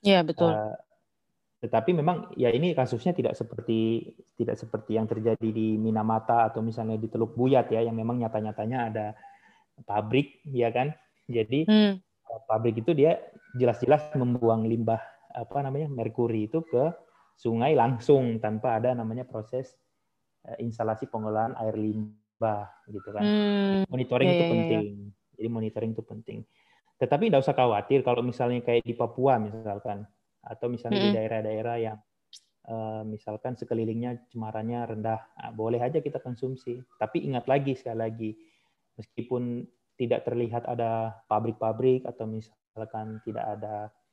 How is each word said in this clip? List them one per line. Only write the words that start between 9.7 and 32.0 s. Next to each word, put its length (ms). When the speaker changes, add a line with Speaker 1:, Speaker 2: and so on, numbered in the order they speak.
Speaker 2:
pabrik, 600
ya 240
kan? 240
Jadi, 400
Speaker 1:
Hmm. 340
Speaker 2:
eh, 160
pabrik 360
itu 120
dia 240
jelas-jelas 560
membuang 560
limbah, 320
apa 320
namanya, 240
merkuri 560
itu 160
ke 320
sungai 360
langsung 640
tanpa 400
ada 160
namanya 320
proses, 480
eh, 160
instalasi 480
pengelolaan 480
air 160
limbah, 960
gitu 200
kan. 160
Speaker 1:
Hmm. 640
Speaker 2:
Monitoring 400
Speaker 1:
Ya, 40
Speaker 2:
itu 100
Speaker 1:
ya, 40
ya, 60
ya. 0
Speaker 2:
penting. 320
Jadi 120
monitoring 440
itu 120
penting. 340
Tetapi 320
nggak 160
usah 80
khawatir 480
kalau 240
misalnya 360
kayak 200
di 120
Papua 440
misalkan, 640
atau 240
misalnya 320
di 120
Speaker 1:
Mm-mm. 40
Speaker 2:
daerah-daerah 640
yang, 200